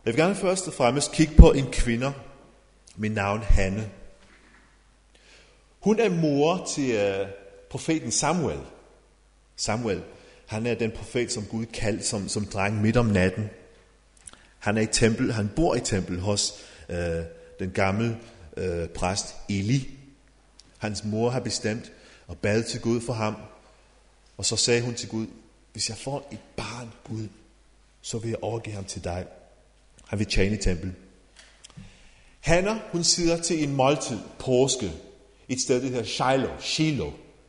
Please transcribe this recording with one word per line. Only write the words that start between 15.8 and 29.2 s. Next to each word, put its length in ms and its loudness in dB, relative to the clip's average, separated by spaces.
hos, 340 -2
øh, 340 -4
den 120 -6
gamle, 480 0
øh, 300 -4
præst 480 -4
Eli. 480 -2
Hans 240 -6
mor 260 0
har 100 -2
bestemt 520 -4
og 100 -14
bad 260 2
til 180 -8
Gud 200 0
for 120 -6
ham. 220 -2
Og 80 -8
så 100 -2
sagde 260 2
hun 140 -4
til 140 -10
Gud, 180 -4
"Hvis 160 -8
jeg 80 -10
får 340 -10
et 80 -14
barn, 380 -12
Gud, 240 -10
så 160 -10
vil 120 -6
jeg 120 -6
overgive 340 -8
ham 100 -10
til 180 -12
dig. 240 -6